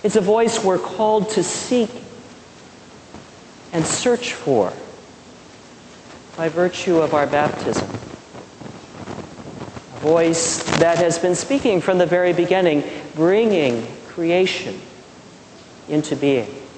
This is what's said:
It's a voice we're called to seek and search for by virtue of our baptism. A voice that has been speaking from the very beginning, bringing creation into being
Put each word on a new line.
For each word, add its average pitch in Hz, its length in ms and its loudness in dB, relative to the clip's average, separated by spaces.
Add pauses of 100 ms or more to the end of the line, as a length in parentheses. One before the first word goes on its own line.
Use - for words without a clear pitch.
It's 202 140 0
a 220 40 6
voice 220 380 2
we're 185 200 2
called 214 520 0
to 175 140 0
seek - 460 -2 (1800)
and 165 140 0
search - 460 0
for 113 400 2 (1600)
by 165 120 -2
virtue 175 500 0
of 151 160 2
our 147 120 2
baptism. 143 640 -2 (2000)
A - 60 -14
voice 165 560 2 (220)
that 165 200 6
has 165 220 2
been 180 160 2
speaking 233 440 2
from 185 180 2
the 180 80 6
very 180 260 2
beginning, 175 500 2 (320)
bringing 165 720 2 (220)
creation 170 760 -2 (1040)
into 151 280 0
being 131 360 0 (260)